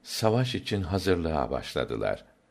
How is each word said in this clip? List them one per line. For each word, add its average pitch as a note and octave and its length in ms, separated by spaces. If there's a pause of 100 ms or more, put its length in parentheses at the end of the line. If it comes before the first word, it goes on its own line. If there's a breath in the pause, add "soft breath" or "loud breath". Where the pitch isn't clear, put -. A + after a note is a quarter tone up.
savaş A#2 520
için G2 260
hazırlığa E2 720
başladılar. A1+ 760 (260 soft breath)